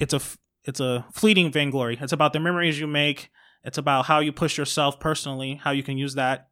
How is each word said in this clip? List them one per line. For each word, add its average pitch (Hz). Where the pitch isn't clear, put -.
it's 147
a -
f-, -
it's 131
a 123
fleeting 190
vainglory. 131
It's 135
about 151
the 151
memories 170
you 156
make. 147
It's -
about 151
how 151
you 151
push 160
yourself 143
personally, 135
how 143
you 139
can 135
use 139
that 131